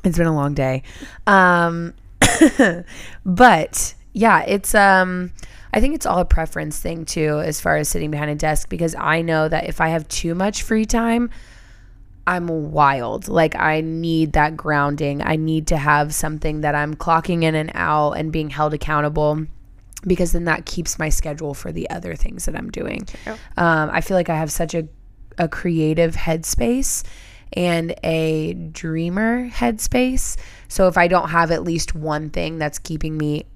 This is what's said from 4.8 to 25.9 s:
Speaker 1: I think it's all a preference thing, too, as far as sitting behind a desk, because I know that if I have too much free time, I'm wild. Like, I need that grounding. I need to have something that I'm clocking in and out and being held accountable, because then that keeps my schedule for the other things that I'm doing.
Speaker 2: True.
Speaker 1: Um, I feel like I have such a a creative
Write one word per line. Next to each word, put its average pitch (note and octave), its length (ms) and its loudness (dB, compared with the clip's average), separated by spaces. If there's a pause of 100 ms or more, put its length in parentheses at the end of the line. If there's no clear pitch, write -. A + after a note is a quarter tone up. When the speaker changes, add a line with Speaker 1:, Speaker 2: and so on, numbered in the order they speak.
Speaker 1:
I G#3+ 80 4
think C#4+ 120 4
it's - 120 -6
all F3+ 140 2
a F3 60 2
preference D#3+ 540 0
thing, E3 240 -6
too, D3+ 400 -2
as D#3 160 -4
far E3 160 0
as D3+ 140 -2
sitting D#3+ 200 -2
behind D3+ 220 -4
a D3 40 -2
desk, D#3 340 0
because E3 260 -2
I D#3+ 260 -2
know D#3+ 280 0
that E3 180 -2
if F3 140 -4
I D#3+ 80 2
have D#3+ 180 -2
too - 280 -4
much G3 280 -2
free A3 220 0
time, A#3 440 0 (960)
I'm E3+ 460 -2
wild. C#3 560 2
Like, D#3+ 300 2
I D#3 240 2
need D#3+ 520 -2
that D#3 220 2
grounding. C#3+ 680 -2
I D#3+ 140 0
need D#3+ 320 0
to E3 100 2
have D3 380 2
something D3+ 460 -4
that D3 140 0
I'm D3+ 200 -2
clocking E3 480 0
in D#3+ 120 2
and D#3 180 -2
out D3+ 400 0
and D#3 180 -4
being D#3 180 -4
held D3+ 240 -2
accountable, D3+ 720 -2 (640)
because F3+ 240 2
then E3+ 140 2
that E3 200 -2
keeps - 320 -6
my D#3 120 -4
schedule D3 440 -2
for D#3 200 -10
the - 160 -6
other F3 260 -10
things - 300 -2
that - 100 -2
I'm - 140 -8
doing. - 360 -8 (200)
Speaker 2:
True. A3 80 -8 (240)
Speaker 1:
Um, D#3+ 340 2
I - 80 -2
feel F#3+ 160 -2
like F3 140 0
I D#3+ 80 0
have D#3 120 -2
such D#3+ 260 -4
a D#3+ 120 -4 (520)
a E3 80 0
creative D#3+ 680 0